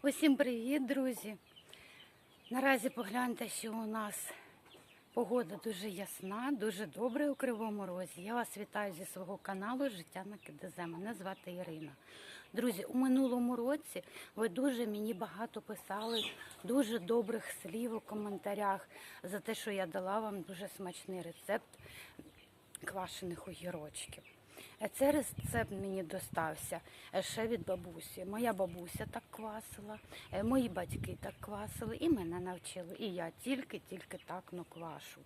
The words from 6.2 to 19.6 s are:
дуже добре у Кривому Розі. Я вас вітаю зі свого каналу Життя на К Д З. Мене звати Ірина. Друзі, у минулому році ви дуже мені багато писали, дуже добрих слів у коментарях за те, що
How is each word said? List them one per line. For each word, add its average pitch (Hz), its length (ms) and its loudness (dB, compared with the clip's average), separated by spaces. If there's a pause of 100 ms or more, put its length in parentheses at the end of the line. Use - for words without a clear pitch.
дуже 208 340 0
добре 254 440 2
у 269 40 0
Кривому 214 520 0
Розі. 180 360 -6
Я 214 120 -4
вас 233 240 0
вітаю 202 360 -2
зі 175 100 -8
свого 185 320 -8
каналу 226 520 0
Життя 185 360 -6
на 202 120 -10
К - 240 -14
Д 185 160 -8
З. 175 100 -4
Мене 185 280 -4
звати 185 380 -6
Ірина. 160 400 -6 (600)
Друзі, 208 320 2
у - 140 0
минулому 254 580 6
році 247 460 0 (340)
ви 220 120 4
дуже 240 380 4
мені 214 280 0
багато 208 460 -4
писали, 214 640 -2 (400)
дуже 233 340 4
добрих 220 460 2 (180)
слів 220 320 -2
у 214 60 -2
коментарях 202 880 0 (340)
за 185 180 -4
те, 226 140 -2
що - 160 -4